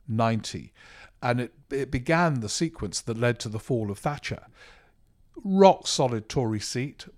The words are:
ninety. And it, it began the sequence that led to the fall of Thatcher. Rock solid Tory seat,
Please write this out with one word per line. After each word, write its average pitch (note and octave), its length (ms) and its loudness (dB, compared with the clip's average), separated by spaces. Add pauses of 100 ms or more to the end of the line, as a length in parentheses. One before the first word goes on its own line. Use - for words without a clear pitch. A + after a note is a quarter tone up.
ninety. A2+ 680 -2 (480)
And B2 200 0
it, A#2+ 120 -8 (160)
it C3+ 220 -4
began D#3 480 2
the G#2+ 80 -4
sequence - 540 -4
that A2+ 160 -4
led A#2+ 220 2
to A#2 100 -8
the G#2+ 100 -6
fall A2 320 -2
of G2+ 80 -8
Thatcher. - 460 -6 (1000)
Rock F#3+ 420 6
solid B2 440 -2
Tory A2 320 -2
seat, - 460 -8 (100)